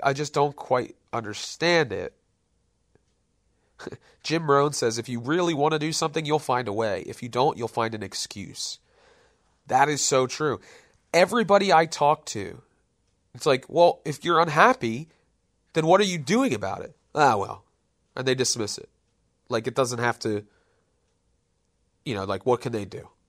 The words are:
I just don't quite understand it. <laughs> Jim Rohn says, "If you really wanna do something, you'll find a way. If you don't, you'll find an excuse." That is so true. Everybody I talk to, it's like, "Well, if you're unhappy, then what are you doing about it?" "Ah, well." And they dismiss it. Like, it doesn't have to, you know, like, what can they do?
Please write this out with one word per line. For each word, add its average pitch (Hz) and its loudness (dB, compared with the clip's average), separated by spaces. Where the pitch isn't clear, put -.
I 139 2
just 139 -6
don't 147 0
quite - -2
understand 117 0
it. 92 -8
<laughs> - -16
Jim 160 -2
Rohn 143 4
says, 117 0
"If 113 -8
you 123 -6
really 165 0
wanna 151 0
do 156 -2
something, 160 -2
you'll 151 0
find 123 -2
a 101 -6
way. 104 -4
If - -12
you 123 -8
don't, 123 0
you'll 113 -4
find 113 -2
an 107 -8
excuse." - -12
That 135 4
is 147 -2
so 131 2
true. 139 -4
Everybody 196 4
I 165 6
talk 151 2
to, - -10
it's - -14
like, 131 2
"Well, 175 4
if 147 -8
you're 165 2
unhappy, 160 2
then 160 0
what 185 6
are 208 2
you 180 -2
doing 190 2
about 98 -6
it?" - -16
"Ah, 131 4
well." 104 -6
And 131 -4
they 127 2
dismiss 120 -4
it. - -18
Like, 113 -4
it 123 -6
doesn't 123 0
have 120 -2
to, 104 -4
you 117 -6
know, 98 -4
like, 98 -6
what 123 2
can 123 -8
they 107 -6
do? - -14